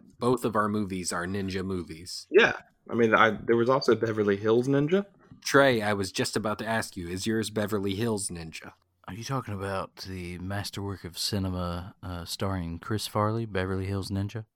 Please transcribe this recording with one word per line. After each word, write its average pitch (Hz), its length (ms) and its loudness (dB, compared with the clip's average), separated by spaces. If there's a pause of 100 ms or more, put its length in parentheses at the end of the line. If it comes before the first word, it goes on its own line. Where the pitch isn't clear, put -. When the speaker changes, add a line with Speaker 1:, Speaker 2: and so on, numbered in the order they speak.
(200)
Speaker 1:
both 120 260 2
of 110 100 0
our 107 140 2
movies 95 440 -2
are 87 140 -4
ninja 95 380 -4
movies. 90 640 -8
Speaker 2:
Yeah. 196 220 6 (360)
I - 60 -4
mean, 113 180 4
I, 107 180 8 (140)
there 117 120 6
was 117 120 4
also 131 240 6
Beverly 107 440 2
Hills 110 300 4
Ninja. 147 380 4 (380)
Speaker 1:
Trey, 135 380 6
I 104 120 0
was 98 180 -2
just - 260 -2
about 104 220 -2
to 110 60 -8
ask 110 320 -4
you, 87 100 -6
is 92 200 -4
yours 110 220 0
Beverly 104 440 -2
Hills 107 360 -2
Ninja? 82 420 -12 (360)
Speaker 3:
Are 95 60 -10
you 110 120 -10
talking 127 280 -4
about 95 400 -6 (140)
the 90 300 -8
masterwork 98 640 -6
of 87 140 -12
cinema, 90 840 -2
uh, 87 220 -8
starring 85 560 -4
Chris - 260 -4
Farley, 107 400 0
Beverly 95 400 -2
Hills 98 240 -4
Ninja? 98 360 -4 (100)